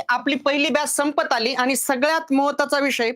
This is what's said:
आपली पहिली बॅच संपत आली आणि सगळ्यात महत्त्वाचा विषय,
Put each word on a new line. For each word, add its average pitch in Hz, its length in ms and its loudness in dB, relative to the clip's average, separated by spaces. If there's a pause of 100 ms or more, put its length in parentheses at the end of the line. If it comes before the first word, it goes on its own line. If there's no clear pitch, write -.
आपली 262 280 -2
पहिली 285 320 0
बॅच 294 200 0
संपत 294 440 0
आली 240 200 0
आणि 254 220 0
सगळ्यात 294 580 0
महत्त्वाचा 285 460 2
विषय, 247 360 0